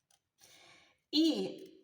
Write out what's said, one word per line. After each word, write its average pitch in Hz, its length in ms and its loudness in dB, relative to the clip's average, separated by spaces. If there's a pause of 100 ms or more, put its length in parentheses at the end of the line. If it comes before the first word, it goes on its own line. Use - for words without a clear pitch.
(1120)
і 285 480 0 (260)